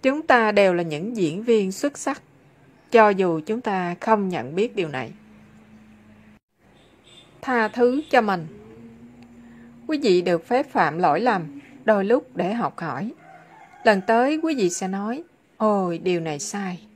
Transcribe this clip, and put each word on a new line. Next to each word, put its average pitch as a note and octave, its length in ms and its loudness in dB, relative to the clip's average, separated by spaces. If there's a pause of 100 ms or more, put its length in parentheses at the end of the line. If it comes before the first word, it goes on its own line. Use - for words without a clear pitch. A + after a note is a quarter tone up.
Chúng C#4+ 200 0
ta A#3 300 0
đều G3 220 4
là F3 80 -2
những E3+ 340 -6
diễn F3+ 260 -2
viên G#3+ 300 0
xuất C#4+ 260 -6
sắc, - 240 -8 (680)
cho A3 180 8
dù F#3 380 2
chúng A3 140 -4
ta F#3 400 -4
không G#3 280 2
nhận C#3+ 260 -6
biết G#3 220 -2
điều F3 120 -2
này. C3 240 -8 (2250)
Tha A#3 260 0
thứ B3 320 2 (100)
cho B3+ 100 6
mình. F#3+ 260 -2 (1400)
Quý D#4 160 -2
vị F3+ 200 4
được F3 240 0
phép C4+ 240 0
phạm D#3+ 280 0
lỗi E3+ 220 2
lầm, G#3 400 -2 (240)
đôi G#3 200 4
lúc A#3 320 0
để F#3 180 -2
học A3 240 -4
hỏi. E3 340 -6 (720)
Lần G#3 220 4
tới B3+ 360 2
quý D#4+ 120 -2
vị G3 160 2
sẽ F#3 180 -6
nói, G#3 340 -6 (340)
"Ôi, G3 420 0
điều F3 220 0
này D#3 180 -6
sai." F#3 420 -8 (160)